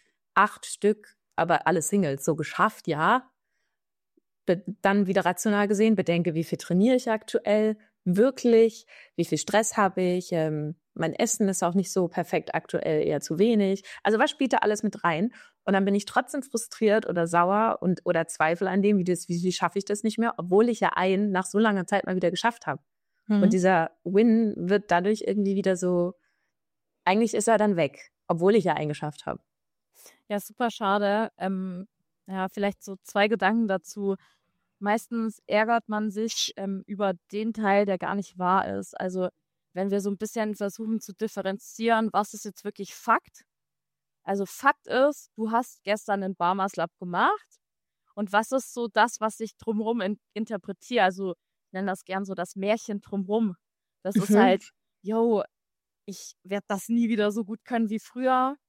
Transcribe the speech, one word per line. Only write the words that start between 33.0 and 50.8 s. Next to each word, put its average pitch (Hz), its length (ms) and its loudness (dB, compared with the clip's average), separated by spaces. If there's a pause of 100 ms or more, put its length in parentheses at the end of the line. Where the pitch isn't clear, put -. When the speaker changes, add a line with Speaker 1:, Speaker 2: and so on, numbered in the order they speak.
Speaker 2:
zwei 208 240 2
Gedanken 214 400 2
dazu. 196 480 -4 (640)
Meistens 220 680 -4
ärgert 220 420 0
man 214 220 -4
sich, 214 460 -4
ähm, 196 300 -6
über 196 260 -2 (180)
den 220 220 -4
Teil, 208 320 2
der 190 120 0
gar 175 180 -4
nicht 196 240 -8
wahr 180 280 2 (120)
ist. - 200 -12
Also 185 300 -4 (440)
wenn 196 180 -4
wir 202 100 0
so 196 100 -4
ein 196 60 -4
bisschen 214 380 -6
versuchen 214 460 -4
zu 202 120 -18
differenzieren, 220 1000 -2
was 202 200 0
ist - 120 -16
jetzt - 180 -14
wirklich 202 320 -12
Fakt? - 480 -2 (800)
Also 196 220 -4
Fakt - 420 -2
ist, 277 500 0
du 220 140 -6
hast 233 320 -4
gestern 202 400 -2
einen 190 120 -6
Barmuscle-Up 180 640 -2
gemacht. 208 600 -4 (560)
Und 202 180 -6
was 220 180 0
ist 262 220 -4
so 240 140 -6
das, 220 340 0
was 220 180 -4
ich 220 180 -10
drumherum 220 440 -4
in-, 190 180 -4 (140)
interpretiere? 214 720 -4